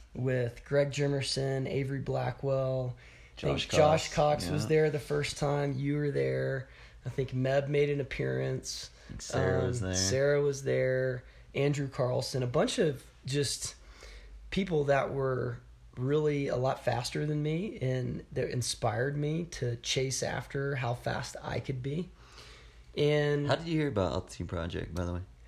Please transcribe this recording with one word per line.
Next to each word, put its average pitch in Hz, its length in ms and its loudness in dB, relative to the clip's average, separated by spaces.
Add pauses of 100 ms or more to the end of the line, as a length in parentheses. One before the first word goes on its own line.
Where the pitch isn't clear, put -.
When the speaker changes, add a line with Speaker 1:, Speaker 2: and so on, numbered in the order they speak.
(140)
Speaker 1:
with 127 520 -2
Greg 143 240 4
Jimerson, 135 760 0
Avery 135 340 -2
Blackwell. 131 920 -2 (440)
I - 20 -14
think 139 180 0
Speaker 2:
Josh - 100 -4
Speaker 1:
Josh 156 400 6
Speaker 2:
Cox, 147 360 2
Speaker 1:
Cox - 60 -2
was 147 140 0
Speaker 2:
yeah. - 40 0
Speaker 1:
there 156 220 4
the 147 80 -2
first 147 400 -2
time. 143 400 0
You 143 180 0
were 147 140 0
there. 131 580 0 (380)
I - 20 -4
think 127 260 -2
Meb 135 340 2
made 143 200 4
an 143 140 0
appearance. 131 880 -4 (160)
Speaker 2:
I - 20 -14
think - 140 -12
Sarah 92 440 2
was 123 140 0
Speaker 1:
Um, 92 80 -2
Speaker 2:
there. 92 80 0
Speaker 1:
Sarah 135 460 4
was 139 200 0
there. 131 600 2 (300)
Andrew 139 340 2
Carlson, 127 540 0
a 123 40 2
bunch 160 320 2
of 156 240 2 (220)
just - 520 -2 (760)
people 175 340 2
that 135 300 4
were 127 460 0 (360)
really 143 500 2
a 123 100 0
lot 131 280 0
faster 127 420 -2
than 151 160 0
me 165 400 -2
and 127 480 -2
that 131 200 -2
inspired 123 680 0
me 151 340 0
to 120 260 -4
chase 131 460 -2
after 139 540 -4
how 123 180 -2
fast 123 480 -6
I 123 160 -6
could 127 240 -6
be. 147 260 -4 (880)
And 147 520 4
Speaker 2:
How 131 80 4
did 160 100 -6
you 160 140 2
hear 147 80 2
about 95 240 2
Altitude 87 340 -4
Project, 85 480 -4
by 90 100 -2
the 87 100 -2
way? 90 60 -4 (280)